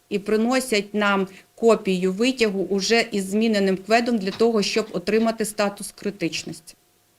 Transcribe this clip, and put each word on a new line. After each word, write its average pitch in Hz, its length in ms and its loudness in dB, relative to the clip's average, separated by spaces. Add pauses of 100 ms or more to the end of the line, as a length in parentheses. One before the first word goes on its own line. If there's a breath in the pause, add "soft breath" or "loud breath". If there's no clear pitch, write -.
і 202 100 -2
приносять 214 720 0
нам 202 340 0 (280 loud breath)
копію 190 580 2
витягу 220 560 0
уже 202 420 2
із 196 180 -4
зміненим 202 480 2
кведом 233 400 0
для 190 140 -2
того, 226 300 2
щоб 214 300 -2
отримати 220 540 0
статус 202 500 -4
критичності. - 800 -8 (440)